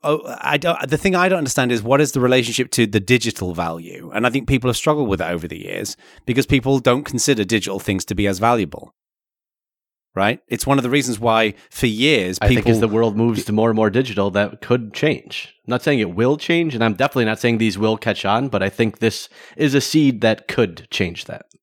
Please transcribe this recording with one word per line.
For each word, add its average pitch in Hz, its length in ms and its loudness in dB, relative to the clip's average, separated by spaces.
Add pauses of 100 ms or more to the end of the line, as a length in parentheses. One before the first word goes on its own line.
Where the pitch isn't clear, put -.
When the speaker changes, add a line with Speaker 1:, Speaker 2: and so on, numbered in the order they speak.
Speaker 1:
oh, 151 160 0 (200)
I 147 160 0
don't, 165 320 -4
the 151 100 0
thing 190 180 0
I 180 120 2
don't 180 100 2
understand 127 340 0
is 113 100 0
what 131 180 2
is 147 120 2
the 135 80 -2
relationship 123 520 2
to 117 140 4
the 104 140 2
digital 104 540 0
value? 85 600 -8
And 110 120 0
I 120 40 2
think 131 180 -2
people 127 200 2
have 120 80 0
struggled 151 320 0
with 95 100 0
that 85 140 -4
over 87 160 -6
the - 160 -12
years 90 320 -8 (300)
because 127 200 0
people 135 320 2
don't 127 260 2
consider 117 400 0
digital 98 360 -2
things 95 260 -2
to 104 80 -8
be 101 140 0
as 92 100 -2
valuable. 110 560 -2 (1200)
Right? 104 320 0
It's 117 180 -4
one 139 140 2
of 123 60 0
the 120 60 -2
reasons 127 280 0
why 113 360 2 (160)
for - 180 0
years 107 520 2
Speaker 2:
I 104 60 0
think 117 140 6
as 104 40 -4 (120)
Speaker 1:
people 107 120 0
Speaker 2:
the 104 60 -2
world 110 220 2
moves 113 300 0
to 107 60 -2
more 110 160 4
and 110 60 2
more 110 160 2
digital, 101 400 0
that 101 300 -2
could 120 340 -2
change. - 580 -4 (140)
I'm 113 60 -6
not 123 100 -4
saying 143 160 0
it 90 160 -2
will 123 220 2
change, 165 400 0
and 113 80 2
I'm 110 100 2
definitely 131 300 0
not 110 160 -2
saying 117 180 2
these 107 180 0
will 110 200 0
catch - 280 -2
on, 117 240 0
but 98 140 -2
I 98 60 0
think 110 320 -2
this - 280 -2 (280)
is 139 180 2
a 139 60 4
seed 135 400 2
that 110 260 0
could 95 460 -2
change 85 320 -4
that. - 220 -16 (160)